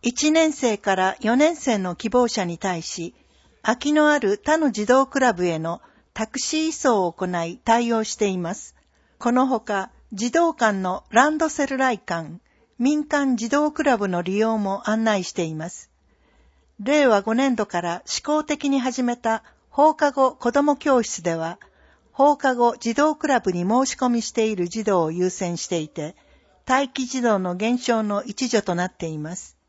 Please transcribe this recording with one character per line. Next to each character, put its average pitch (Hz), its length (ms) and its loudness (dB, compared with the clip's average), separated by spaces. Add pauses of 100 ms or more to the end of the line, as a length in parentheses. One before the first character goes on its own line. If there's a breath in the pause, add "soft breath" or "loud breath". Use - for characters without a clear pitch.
一 285 320 0
年 320 180 4
生 226 260 -2
か 190 200 0
ら 185 240 2
四 233 160 2
年 311 180 4
生 233 220 -2
の 185 180 -4
希 226 140 -6
望 247 180 4
者 208 160 -4
に 170 140 -6
対 180 240 -4
し、 - 340 -10 (460 soft breath)
空 240 160 0
き 294 160 -2
の 302 180 6
あ 294 80 2
る 208 180 0
他 302 200 0
の 302 160 2
児 208 120 -4
童 262 220 4
ク 269 140 -2
ラ 247 100 4
ブ 180 140 -2
へ 165 140 -2
の 170 220 -6 (320 soft breath)
託 220 260 -6
児 320 280 -2
移 320 60 -4
送 214 340 0
を 170 60 -4
行 185 140 -6 (180)
い 170 180 -10
対 233 300 2
応 220 100 0
し - 140 -8
て 208 100 0
い 185 100 -2
ま 175 160 -6
す。 - 220 -16 (420)
こ 240 140 -2
の 254 160 2
ほ 208 140 -2
か、 196 300 -6 (200)
児 226 220 -4
童 330 200 4
館 208 260 0
の 185 300 -4
ラ 262 200 6
ン 311 80 -2
ド 320 100 0
セ 294 200 -2
ル 269 100 -4
来 254 220 0
館、 165 420 -8 (380)
民 294 260 2
間 277 320 0
児 220 120 -4
童 294 220 0
ク 302 120 -4
ラ 254 140 2
ブ 202 120 -2
の 175 140 -2
利 190 140 -2
用 220 200 2
も 202 320 -4
案 220 140 0
内 208 200 0
し - 80 -10
て 180 120 -4
い 160 120 -6
ま 160 140 -8
す。 - 200 -20 (920)
令 277 280 2
和 202 140 4
五 220 120 -2
年 254 220 2
度 214 100 -2
か 175 160 -4
ら 175 240 -6
試 - 160 -8
行 302 220 -2
的 294 240 -4
に 269 120 2
始 254 240 -4
め 240 120 -2
た 226 280 -4 (260 soft breath)
放 302 260 4
課 285 160 2
後 262 220 2
子 - 180 -2
ど 285 120 2
も 285 120 2
教 262 260 2
室 - 220 -6
で 165 120 0
は、 165 240 -6 (520 soft breath)
放 285 240 4
課 262 200 0
後 240 220 2
児 226 160 -2
童 302 220 2
ク 302 120 -6
ラ 262 120 2
ブ 185 120 -2
に 175 100 -2
申 233 240 2
し - 100 -6
込 254 140 0
み 233 120 0
し - 100 -10
て 220 160 0
い 220 80 -2
る 175 120 -2
児 214 160 -6
童 190 200 2
を 160 80 -2
優 180 180 0
先 175 280 -4
し - 100 -10
て 175 100 -2
い 156 100 -4
て、 156 280 -10 (520 soft breath)
待 262 220 0
機 262 160 -6
児 254 160 -4
童 220 180 2
の 180 160 -4
減 226 220 0
少 226 260 0
の 202 200 -2
一 247 260 -6
助 214 120 2
と 180 140 -4
な 180 120 -2
っ - 60 -12
て - 120 -10
い 160 120 -8
ま 156 180 -8
す。 - 200 -20 (140)